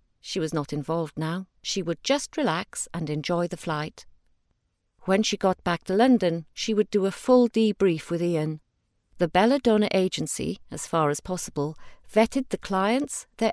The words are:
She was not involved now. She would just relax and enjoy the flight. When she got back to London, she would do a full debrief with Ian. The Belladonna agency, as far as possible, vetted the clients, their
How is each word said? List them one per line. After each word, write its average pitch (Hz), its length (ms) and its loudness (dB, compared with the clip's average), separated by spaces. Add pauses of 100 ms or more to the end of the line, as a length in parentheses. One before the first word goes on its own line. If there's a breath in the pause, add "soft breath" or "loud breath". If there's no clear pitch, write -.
(200)
She - 180 -8
was 160 140 -2
not 151 220 -4
involved 160 420 -4
now. 165 300 -6 (160)
She - 180 -4
would 165 240 -4
just - 320 -2
relax 196 560 -4
and 170 160 -6
enjoy 170 400 -2
the 180 80 -8
flight. 151 480 -6 (1000)
When 196 200 2
she - 120 -2
got - 280 0
back 175 200 -2
to 185 100 -4
London, 190 600 4
she - 180 -4
would 208 160 2
do 190 180 2
a 196 40 2
full 247 380 4
debrief 202 600 2
with 170 140 -2
Ian. 156 380 -2 (580)
The 175 80 2
Belladonna 214 640 4
agency, - 720 -2 (100)
as 165 160 -10
far 156 240 2
as 147 80 -2
possible, 156 580 -6 (360 soft breath)
vetted 226 380 2
the - 60 -2
clients, 214 680 -2 (120)
their 226 140 2